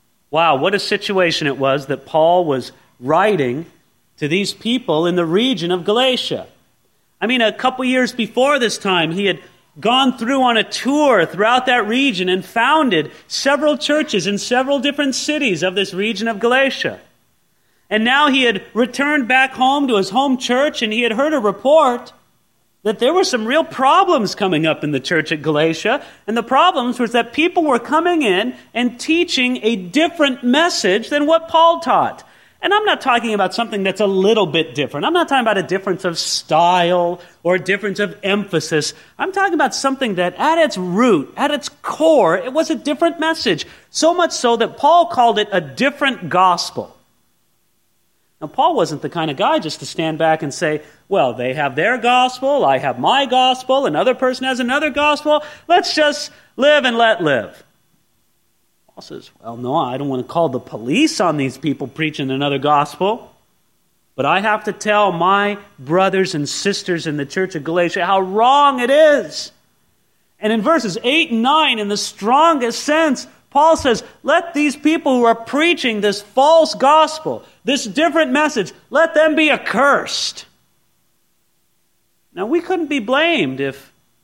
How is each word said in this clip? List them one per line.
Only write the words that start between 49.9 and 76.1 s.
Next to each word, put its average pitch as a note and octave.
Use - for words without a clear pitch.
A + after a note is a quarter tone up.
back D#3+
and D3
say, D3+
"Well, D3
they B2
have C#3+
their A3+
gospel, B3+
I C#3
have B2+
my A#3
gospel, B3+
another F#3+
person B3+
has C4
another C#4
gospel. D4
Let's F4+
just D4
live C#4+
and A#3
let A3
live." A#2+
Paul -
says, -
"Well, A2+
no, B2
I C3
don't C#3+
want B2+
to -
call E3
the B2
police D3
on D#3+
these C3
people C#3
preaching C#3+
another C#3
gospel, D3
but C3
I E3+
have G#3+
to G#3
tell G#3
my G3
brothers F#3
and D3
sisters F#3
in D3
the C#3
church F#3
of D3
Galatia F3
how G3
wrong B3+
it A#3+
is." C#4+
And G#3+
in A3
verses A#3
eight D4
and A3+
nine, C#4
in G3+
the G#3
strongest B3
sense, D4+
Paul D#4
says, A#3+
"Let D#4+
these D4
people D#4
who A#3+
are A#3
preaching B3
this G3+